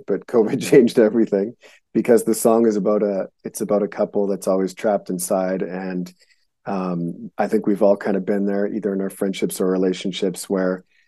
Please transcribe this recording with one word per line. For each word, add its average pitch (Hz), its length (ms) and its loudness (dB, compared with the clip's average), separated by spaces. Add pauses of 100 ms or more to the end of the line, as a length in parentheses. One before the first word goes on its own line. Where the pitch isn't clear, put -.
but 92 200 -4
covid 117 360 2
<laughs> - 80 -6
changed 127 280 4
everything 107 560 2 (400)
because 113 300 4
the 113 100 0
song 117 320 4
is 107 100 2
about 104 260 0
a, 98 260 -2 (160)
it's - 160 -10
about 104 220 0
a 101 60 0
couple 104 380 -2
that's 95 220 -4
always 95 260 0
trapped 101 360 -2
inside. 92 520 -2
And, 92 500 -6 (520)
um, 92 760 -6
I 104 80 0
think 104 200 -2
we've 104 160 0
all 101 140 6
kind 101 200 -2
of 95 80 -2
been 101 220 0
there, 101 200 0
either 101 280 -4
in 98 60 -2
our 98 100 -4
friendships 101 500 -4
or 98 100 2
relationships, 92 760 -2
where 92 360 -2 (240)